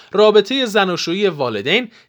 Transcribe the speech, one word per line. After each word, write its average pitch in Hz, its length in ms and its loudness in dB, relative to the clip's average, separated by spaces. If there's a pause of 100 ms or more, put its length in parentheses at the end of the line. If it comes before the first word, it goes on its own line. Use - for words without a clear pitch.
(120)
رابطه 214 540 2
زناشویی 190 640 -2
والدین 143 640 -2 (180)